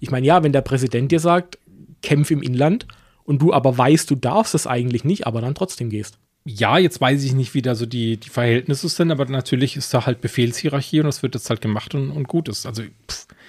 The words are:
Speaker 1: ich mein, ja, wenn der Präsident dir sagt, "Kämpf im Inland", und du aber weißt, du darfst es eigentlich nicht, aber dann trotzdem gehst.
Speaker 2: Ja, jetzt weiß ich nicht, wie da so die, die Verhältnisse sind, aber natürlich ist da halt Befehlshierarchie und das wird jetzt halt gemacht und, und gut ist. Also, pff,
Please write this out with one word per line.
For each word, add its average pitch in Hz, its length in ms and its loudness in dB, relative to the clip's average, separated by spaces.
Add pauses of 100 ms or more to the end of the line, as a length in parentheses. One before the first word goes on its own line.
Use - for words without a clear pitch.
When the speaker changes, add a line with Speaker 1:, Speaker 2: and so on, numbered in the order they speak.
Speaker 1:
ich 120 100 -8
mein, 127 140 0
ja, 165 180 6
wenn 151 100 2
der 135 100 2
Präsident 131 500 0
dir 165 80 4
sagt, 175 380 0 (440)
"Kämpf 147 280 2
im 151 100 0
Inland", 143 460 0 (380)
und 143 180 0
du 165 100 6
aber 131 240 2
weißt, 135 340 4
du 147 40 2
darfst 143 400 0
es 156 120 -2
eigentlich 123 380 -2
nicht, 185 220 0
aber 117 140 -2
dann 127 140 -4
trotzdem 123 360 -6
gehst. 104 280 -8 (280)
Speaker 2:
Ja, 113 300 2
jetzt 180 240 2
weiß 139 240 2
ich 131 80 0
nicht, 131 220 0
wie 135 80 -2
da 123 120 0
so 113 120 -4
die, 113 320 -2
die - 100 -18
Verhältnisse 123 600 0
sind, 170 200 0
aber 143 140 0
natürlich 131 520 -2
ist - 180 -6
da 120 100 2
halt 123 160 -2
Befehlshierarchie 139 800 -2
und 151 60 2
das 143 160 -4
wird 131 120 -2
jetzt 110 140 -8
halt 113 140 -4
gemacht 107 320 -4
und, 139 160 -4
und 143 180 -6
gut 165 200 -2
ist. - 180 -8
Also, 110 160 -8 (280)
pff, - 160 -14 (220)